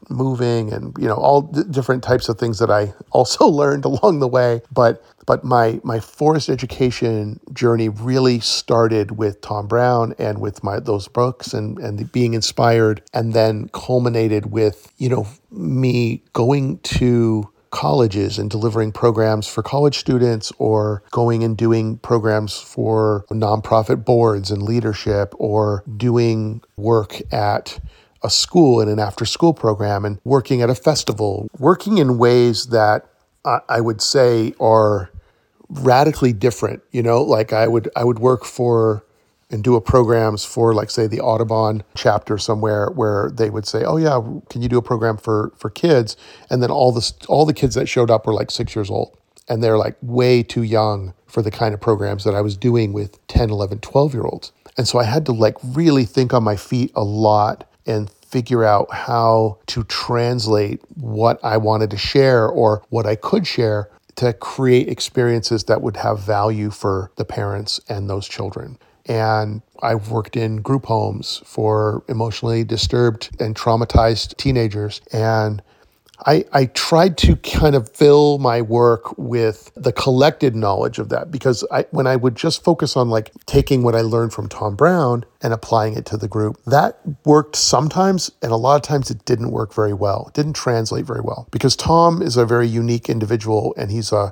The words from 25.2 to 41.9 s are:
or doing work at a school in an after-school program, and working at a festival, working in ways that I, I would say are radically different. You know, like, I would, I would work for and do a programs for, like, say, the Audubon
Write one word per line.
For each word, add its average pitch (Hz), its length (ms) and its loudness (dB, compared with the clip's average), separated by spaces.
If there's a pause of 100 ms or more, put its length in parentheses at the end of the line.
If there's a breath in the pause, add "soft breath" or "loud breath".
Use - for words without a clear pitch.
or 104 440 0 (140)
doing 113 640 0 (160)
work 110 420 0 (140)
at 104 460 -2 (420 soft breath)
a - 80 -4
school 131 500 4
in 107 100 0
an 107 100 0
after-school 113 560 0
program, 104 500 0
and 101 180 -6
working 127 380 0
at 117 80 2
a 127 60 0
festival, 107 840 -2
working 185 400 2
in 127 220 2
ways 120 480 4
that 110 420 2 (340)
I, 120 240 -2
I 117 140 0
would 113 220 -2
say 120 560 2
are 107 500 2 (580 soft breath)
radically 135 640 2
different. 110 600 -2
You 120 100 -2
know, 117 220 2
like, 113 300 2
I 113 140 2
would, 117 280 0
I 120 80 -2
would 120 160 0
work 127 260 2
for 113 580 0 (460)
and 107 140 -6
do 123 120 4
a 110 60 2
programs 113 640 2
for, 113 300 0
like, 107 160 -2
say, 113 160 -2
the 110 140 -4
Audubon 110 640 -2 (120)